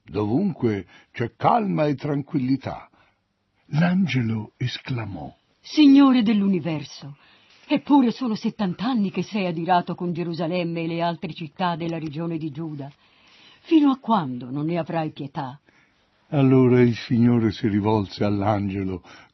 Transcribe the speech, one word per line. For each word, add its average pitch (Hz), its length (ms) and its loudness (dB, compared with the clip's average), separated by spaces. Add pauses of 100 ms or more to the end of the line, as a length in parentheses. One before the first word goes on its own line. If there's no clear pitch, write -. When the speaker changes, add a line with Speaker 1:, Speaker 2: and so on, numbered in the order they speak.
Speaker 1:
Dovunque 107 880 -2 (240)
c'è - 240 -6
calma 180 500 0
e 147 80 0
tranquillità." 135 960 -4 (760)
L'angelo 131 880 0
esclamò: 110 760 -8 (280)
Speaker 2:
"Signore 269 640 6
dell'universo, 170 920 -2 (520)
eppure 277 420 2
sono 220 240 -4
settanta 202 520 -4
anni 220 260 -2
che 185 100 -4
sei 196 240 -4
adirato 175 480 0
con 175 180 -4
Gerusalemme 170 720 -4
e 165 60 -6
le 170 120 -4
altre 170 320 -4
città 170 440 -6
della 165 240 -6
regione 160 380 -6
di 156 120 -6
Giuda. 143 400 -10 (720)
Fino 294 320 4
a 254 60 -2
quando 131 520 -2
non 147 160 -4
ne 170 120 -2
avrai 160 340 -4
pietà?" 139 440 -10 (800)
Speaker 1:
Allora 131 460 6
il 120 160 4
Signore 117 560 2
si 120 160 -4
rivolse 104 560 0
all'angelo 98 800 -2 (320)